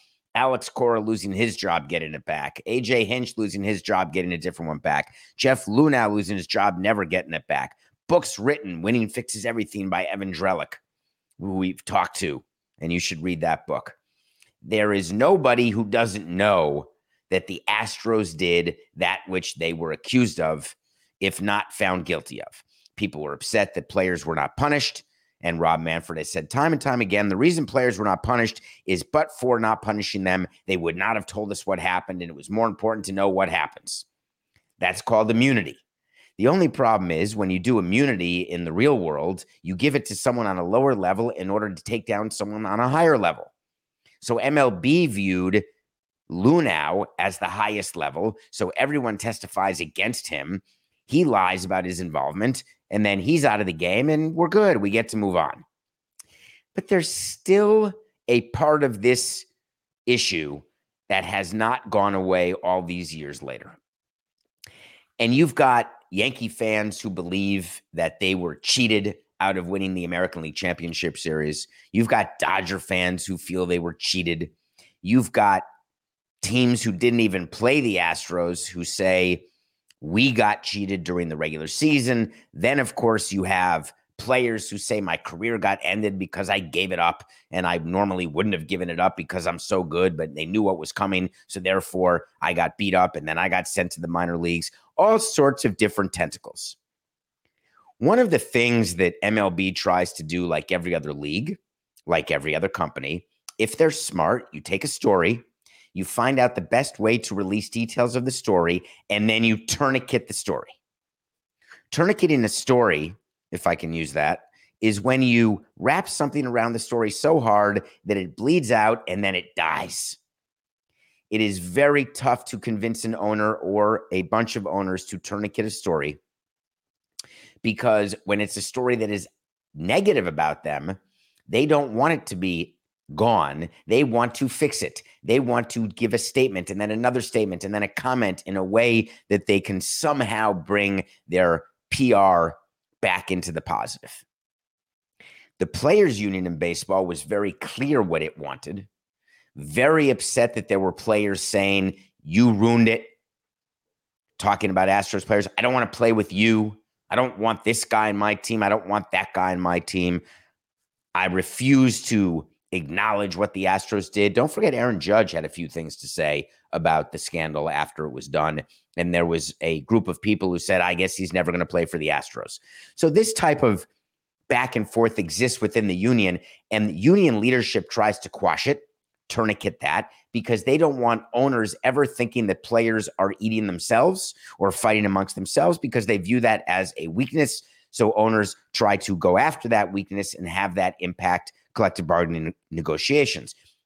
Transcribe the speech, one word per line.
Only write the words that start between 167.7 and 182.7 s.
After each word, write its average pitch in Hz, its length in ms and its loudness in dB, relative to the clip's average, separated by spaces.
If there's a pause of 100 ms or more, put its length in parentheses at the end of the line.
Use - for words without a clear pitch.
it 71 60 -8
was 67 160 -14
done. 76 340 -2 (340)
And 87 160 -2
there 87 140 4
was 82 340 -2
a 80 220 -2
group 107 260 2
of 87 140 -6
people 104 280 0
who 87 100 -2
said, 92 200 0
"I 90 140 2
guess 92 220 -2
he's 90 180 -6
never 90 180 0
gonna 87 140 -2
play 85 200 0
for 85 120 -6
the 76 120 -4
Astros." - 500 -6 (340)
So 165 160 2
this 220 240 2
type 151 300 2
of 107 240 2 (640)
back 127 260 0
and 110 120 -2
forth 113 300 2
exists 120 420 -2
within 107 280 0
the 90 80 0
union, 98 440 2 (300)
and 104 280 0
union 147 420 6
leadership 117 500 0
tries 107 300 0
to - 100 -14
quash - 380 -2
it, 143 160 0 (460)
tourniquet 107 500 -2
that, 78 320 -2 (200)
because 113 320 -2
they 135 140 4
don't 147 220 2
want 117 240 2 (100)
owners 120 500 2
ever 131 220 4
thinking 120 420 -2
that 95 140 -2
players 113 560 2